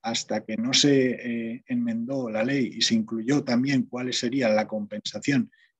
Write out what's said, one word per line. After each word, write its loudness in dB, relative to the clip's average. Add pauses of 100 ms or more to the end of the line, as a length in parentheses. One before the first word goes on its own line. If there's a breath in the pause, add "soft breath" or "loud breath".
hasta -4
que -8
no -2
se, 6
eh, -6
enmendó -2
la 0
ley 0
y -4
se 2
incluyó 0
también 2
cuál -6
sería 0
la 2
compensación -2 (300 soft breath)